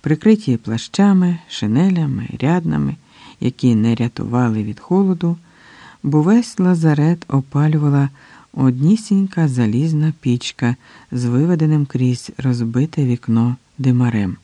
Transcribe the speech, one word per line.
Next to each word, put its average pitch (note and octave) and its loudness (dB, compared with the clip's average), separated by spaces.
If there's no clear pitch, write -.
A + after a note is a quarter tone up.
прикриті D3+ 0
плащами, F3+ 0
шинелями, C#3+ 0
ряднами, D3+ -2
які B2 0
не A2+ 2
рятували A#2 -2
від G#2 -8
холоду, F3+ 0
бо D3+ 2
весь A3 0
лазарет E3 2
опалювала C#3+ 0
однісінька E3+ 0
залізна C#3+ 0
пічка A#2+ -2
з B2 -4
виведеним D3+ 2
крізь B2+ -2
розбите B2+ -2
вікно A#2+ 0
димарем. B2 0